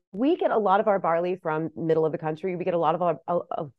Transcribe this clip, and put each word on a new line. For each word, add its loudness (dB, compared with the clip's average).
we 0
get 0
a 2
lot 4
of -2
our 4
barley 0
from -4
middle 2
of 0
the -4
country. -4
We -6
get -2
a 0
lot 2
of -4
our, 0
uh, 0
uh, -6